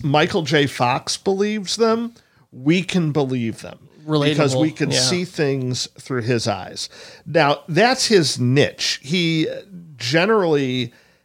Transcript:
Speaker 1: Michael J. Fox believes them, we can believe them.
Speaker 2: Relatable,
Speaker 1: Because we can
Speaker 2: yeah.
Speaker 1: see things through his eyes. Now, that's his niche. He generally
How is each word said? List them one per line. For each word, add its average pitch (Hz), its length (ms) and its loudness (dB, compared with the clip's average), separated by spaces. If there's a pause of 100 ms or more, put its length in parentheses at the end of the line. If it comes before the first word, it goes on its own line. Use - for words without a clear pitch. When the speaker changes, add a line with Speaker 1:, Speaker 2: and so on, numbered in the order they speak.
Speaker 1:
Michael 156 380 2
J. 147 240 2
Fox 127 520 -2
believes 202 600 -2
them, 233 360 0 (380)
we 147 300 2
can 170 300 0
believe 131 500 -2
them. - 160 -16 (300)
Speaker 2:
Relatable, 151 220 0
Speaker 1:
Because 143 260 2
we 127 160 2
can - 180 -2
Speaker 2:
yeah. 131 120 2
Speaker 1:
see 175 240 0
things 135 640 -4 (120)
through 127 220 -6
his 113 260 -2
eyes. 92 400 -6 (380)
Now, 147 420 2
that's 226 400 2
his 175 320 2
niche. 123 640 0
He 165 440 0 (500)
generally 143 960 0 (320)